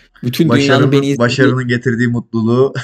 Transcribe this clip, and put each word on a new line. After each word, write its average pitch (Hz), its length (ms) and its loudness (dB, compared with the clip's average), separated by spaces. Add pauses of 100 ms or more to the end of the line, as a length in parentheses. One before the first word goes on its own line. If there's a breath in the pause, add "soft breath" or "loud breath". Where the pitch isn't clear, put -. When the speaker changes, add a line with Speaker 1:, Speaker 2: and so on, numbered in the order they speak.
(240 soft breath)
Speaker 1:
bütün 135 260 0
dünyanın 143 120 2
Speaker 2:
Başarının, 131 300 2
Speaker 1:
beni 139 80 4
izlediği 139 180 -2
Speaker 2:
başarının 123 500 0
getirdiği 120 400 -2
mutluluğu 120 680 -2 (100)